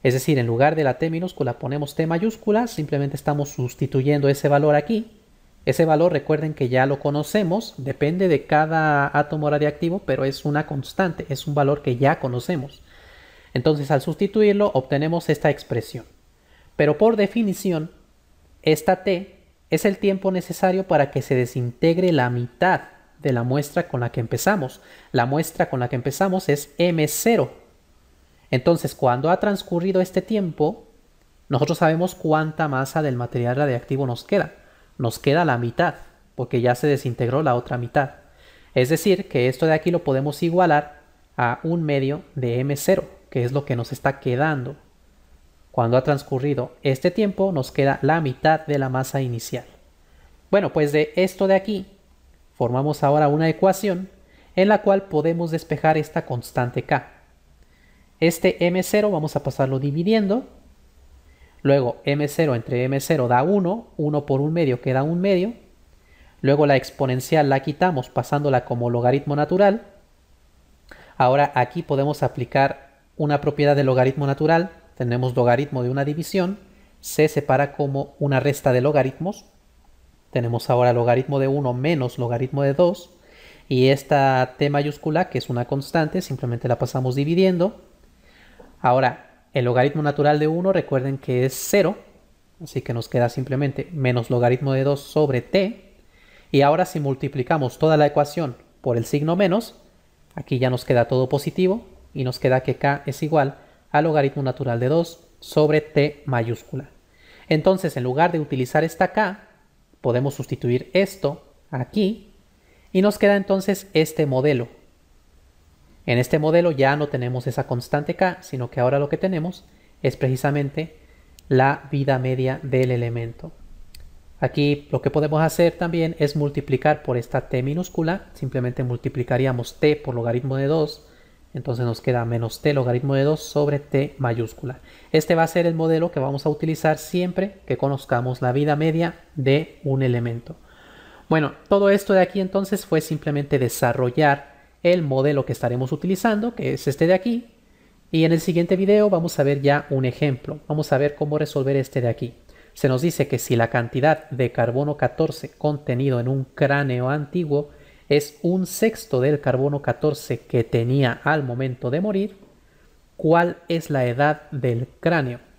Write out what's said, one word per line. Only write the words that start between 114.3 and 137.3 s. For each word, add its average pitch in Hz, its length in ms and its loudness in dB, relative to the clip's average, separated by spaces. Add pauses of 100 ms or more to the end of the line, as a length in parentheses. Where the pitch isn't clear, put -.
En 123 120 2
este - 200 2
modelo 165 320 4
ya 135 260 2
no 147 120 -2
tenemos 127 380 -4
esa 135 200 -4
constante 147 480 -4
K, 185 280 -2
sino 123 280 -8
que - 80 -6
ahora 131 200 2
lo 143 100 -2
que 160 80 -2
tenemos 185 480 -4 (380)
es 135 160 -2
precisamente 143 800 -2 (500)
la 135 420 2
vida 139 280 0
media 131 440 -2
del 131 280 2
elemento. 120 600 -4 (840)
Aquí 143 520 0
lo 175 100 0
que - 80 -2
podemos 151 320 0
hacer 165 380 2
también 170 400 -2
es 147 180 0
multiplicar 147 640 0
por 127 140 -2
esta 123 320 -4
T 127 140 -2
minúscula, 165 720 -4
simplemente 127 500 -4
multiplicaríamos 123 960 -2
T 151 160 4
por 131 180 -8
logaritmo 120 420 -2
de 139 100 0
dos, 151 400 -2 (480)
entonces 123 320 -4
nos 117 160 -4
queda 120 240 0
menos 117 340 -4
T 147 140 2
logaritmo 127 400 0
de 135 80 2
dos 151 180 0
sobre 147 380 -2
T 143 400 -2
mayúscula. 120 640 -4 (300)
Este 160 240 2
va 165 100 4
a - 20 2
ser 170 180 0
el 170 100 0
modelo 160 380 0
que - 80 -4
vamos 139 240 -4
a 156 60 2
utilizar 156 480 -2
siempre 180 640 -4